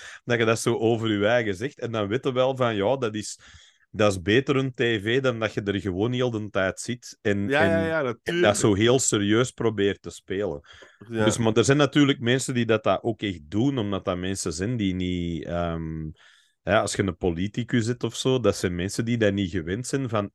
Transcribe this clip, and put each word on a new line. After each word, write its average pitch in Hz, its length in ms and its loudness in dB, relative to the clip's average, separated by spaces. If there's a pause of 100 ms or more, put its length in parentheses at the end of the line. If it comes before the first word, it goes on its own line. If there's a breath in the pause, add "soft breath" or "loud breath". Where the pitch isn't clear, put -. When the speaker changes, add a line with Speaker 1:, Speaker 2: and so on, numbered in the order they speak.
(240 loud breath)
Speaker 1:
Dat 120 160 0
je 117 60 2
dat 113 140 4
zo 117 180 2
over 113 340 2
je 101 160 0
eigen 110 280 2
zegt. 117 240 -10
En 123 120 -6
dan 107 160 -2
weet 110 160 -2
je 139 100 -2
wel 127 220 2
van, 120 200 0
ja, 104 220 2
dat 110 180 -2
is, - 240 -8 (520 soft breath)
dat 107 200 4
is 92 100 -2
beter 127 340 2
een 131 180 0
T - 80 -4
V 117 400 0
dan 123 180 0
dat 110 140 -2
je 127 80 -6
er 101 200 -2
gewoon 98 300 -2
heel 123 200 0
de 107 180 -6
tijd 95 300 -2
zit - 420 -10
en, 101 260 0
Speaker 2:
Ja, 143 160 2
ja, 165 160 2
Speaker 1:
en, 165 80 0
Speaker 2:
ja, 160 120 -2
Speaker 1:
en 139 60 -2
Speaker 2:
natuurlijk. 147 400 0
Speaker 1:
dat 104 120 4
zo 107 160 4
heel 117 260 4
serieus 107 520 2
probeert 101 500 -2
te 85 80 -14
spelen. 92 500 -6 (500 loud breath)
Speaker 2:
Ja. 113 160 0
Speaker 1:
Dus, 110 120 4
maar 113 160 2
er 117 120 4
zijn 139 120 6
natuurlijk 143 420 4
mensen 127 340 0
die 120 120 2
dat, 110 180 2
dat 98 200 2
ook 110 180 -4
echt 92 220 -4
doen, 117 340 0
omdat 101 280 -4
dat 92 120 -2
mensen 92 360 -4
zijn 104 240 -4
die 98 180 0
niet, 90 500 -4
ehm, 82 580 -4 (600 soft breath)
ja, 107 180 2
als 101 140 -4
je - 80 0
een 92 140 -4
politicus 104 680 -2
zit 123 180 -6
of 117 120 -4
zo, 131 240 0
dat 101 160 2
zijn 90 200 -4
mensen 98 300 -4
die 120 120 -2
dat 104 160 2
niet 98 180 -2
gewend 92 360 -6
zijn 135 220 -4
van 104 260 -2